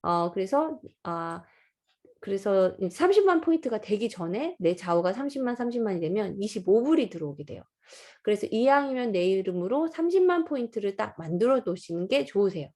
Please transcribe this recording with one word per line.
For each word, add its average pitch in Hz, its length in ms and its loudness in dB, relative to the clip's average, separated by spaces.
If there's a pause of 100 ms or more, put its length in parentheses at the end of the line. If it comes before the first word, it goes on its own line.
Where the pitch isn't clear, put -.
어, 170 300 0
그래서, 277 480 -2 (240)
아, 170 380 -8 (760)
그래서 190 560 0 (120)
삼십만 370 520 4
포인트가 294 400 0
되기 214 280 -2
전에 220 520 -4
내 175 160 2
좌우가 175 360 0
삼십만, 262 440 -4
삼십만이 233 440 -2
되면 185 400 -2
이십오 208 440 2
불이 294 260 2
들어오게 147 340 -8
돼요. 101 180 -14 (600)
그래서 208 240 0
이왕이면 262 640 2
내 180 160 0
이름으로 190 600 0
삼십만 349 560 2
포인트를 220 520 -4
딱 208 220 -6
만들어 190 460 0
놓으시는 175 420 -6
게 269 180 2
좋으세요. 190 520 -2